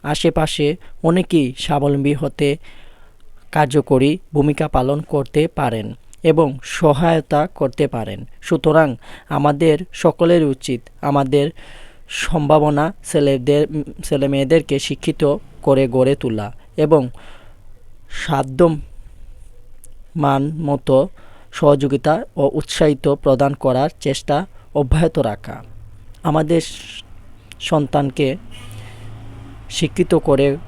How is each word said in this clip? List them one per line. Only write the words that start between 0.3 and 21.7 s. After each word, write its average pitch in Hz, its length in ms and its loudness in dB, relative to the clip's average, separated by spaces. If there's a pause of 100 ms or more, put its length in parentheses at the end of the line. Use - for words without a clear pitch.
অনেকেই 165 540 2
স্বাবলম্বী 143 560 0
হতে 143 440 -2 (920)
কার্যকরী 143 680 2 (160)
ভূমিকা 147 340 0
পালন 139 340 0
করতে 147 540 -2
পারেন 113 380 -4 (300)
এবং 156 400 4
সহায়তা 156 840 2
করতে 139 400 -2
পারেন। 110 380 -8 (160)
সুতরাং 156 540 2 (340)
আমাদের 147 480 2 (160)
সকলের 170 500 4
উচিত 135 380 -2 (200)
আমাদের 143 480 2 (600)
সম্ভাবনা 151 840 2 (180)
ছেলেদের, 143 720 2 (200)
ছেলেমেয়েদেরকে 139 760 0
শিক্ষিত 143 580 -2 (260)
করে 135 240 4
গড়ে 127 280 2
তোলা 110 380 -6 (240)
এবং 151 320 4 (1000)
সাধ্য 143 680 0 (1400)
মান 143 360 0
মতো 143 560 0 (440)
সহযোগিতা 143 720 2 (140)